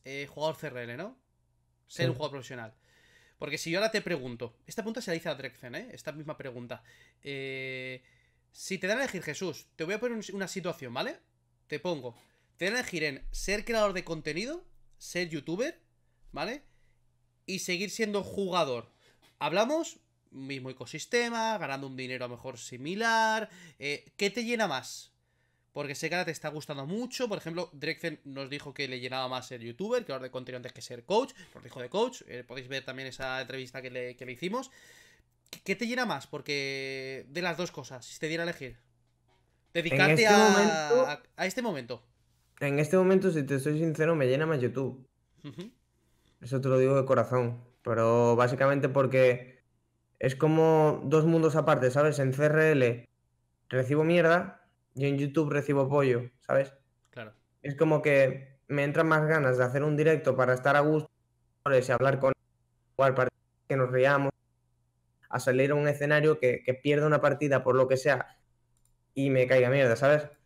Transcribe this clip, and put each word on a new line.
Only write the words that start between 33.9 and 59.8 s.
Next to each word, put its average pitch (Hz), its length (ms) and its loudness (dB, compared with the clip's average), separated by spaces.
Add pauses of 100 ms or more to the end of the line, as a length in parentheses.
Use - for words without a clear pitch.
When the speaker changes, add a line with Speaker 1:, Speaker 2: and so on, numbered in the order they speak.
Speaker 1:
le, 123 260 -10
que 123 100 -16
le 127 60 -12
hicimos. 196 400 -8 (800)
¿Qué, - 100 -18
qué 190 160 -6
te 240 100 -6
llena 247 180 -2
más? 151 220 -6
Porque 135 1000 -8
de 156 140 -8
las 170 140 -4
dos 170 140 -6
cosas, 131 340 -16
si - 140 -18
te 160 80 -6
diera 165 160 -4
a 170 60 -4
elegir. 131 300 -12 (960)
Dedicarte 170 320 2
Speaker 2:
En 160 140 6
este 220 80 6
Speaker 1:
a, 208 100 8
Speaker 2:
momento 202 680 6
Speaker 1:
a, 147 160 -6 (140)
a 170 100 -2
este 190 160 -4
momento. 131 400 -6 (560)
Speaker 2:
En 143 220 0
este 151 160 2
momento, 190 340 6
si 156 140 0
te 135 160 -2
soy 151 180 0
sincero, 160 380 0
me 135 100 2
llena 139 200 2
más 156 140 0
YouTube. 123 460 -4 (380)
Speaker 1:
Ujú. 165 260 -16 (720)
Speaker 2:
Eso 131 200 -4
te 135 80 -2
lo 131 100 4
digo 131 180 6
de 135 100 2
corazón. 120 560 2 (200)
Pero 117 520 4
básicamente 135 540 4
porque 131 680 4 (600)
es 131 180 0
como 156 680 4
dos 151 200 4
mundos 160 320 4
aparte, 139 340 4
¿sabes? 143 280 2
En 131 140 2
C 139 140 2
R 156 260 4
L 120 320 2 (640)
recibo 131 360 0
mierda 170 640 2 (260)
y 135 120 -2
en 139 120 2
YouTube 143 320 0
recibo 143 320 2
apoyo, 131 480 2 (100)
¿sabes? 135 340 0 (360)
Speaker 1:
Claro. 107 240 -16 (280)
Speaker 2:
Es 143 140 -8
como 156 260 4
que 135 560 2 (100)
me 143 160 0
entran 151 240 2
más 156 180 4
ganas 143 320 2
de 127 60 4
hacer 131 180 0